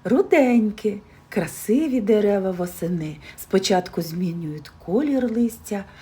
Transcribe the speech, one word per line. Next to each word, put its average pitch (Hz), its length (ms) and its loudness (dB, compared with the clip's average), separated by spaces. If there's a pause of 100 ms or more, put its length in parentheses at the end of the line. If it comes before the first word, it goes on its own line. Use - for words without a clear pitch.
руденьке. 240 920 2 (340)
Красиві 254 680 0
дерева 202 500 2
восени 175 680 -4 (200)
спочатку 185 640 0
змінюють 165 720 -6 (140)
колір 254 460 0
листя, 220 520 -2 (180)